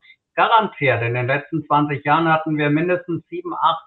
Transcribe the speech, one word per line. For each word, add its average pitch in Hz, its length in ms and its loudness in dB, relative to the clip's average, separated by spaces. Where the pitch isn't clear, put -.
garantiert. 180 680 2
In 117 100 -2
den 123 140 -2
letzten 147 380 -4
zwanzig 147 380 0
Jahren 160 240 2
hatten 156 300 0
wir 147 140 0
mindestens 170 580 -2
sieben, 170 240 -10
acht - 340 -2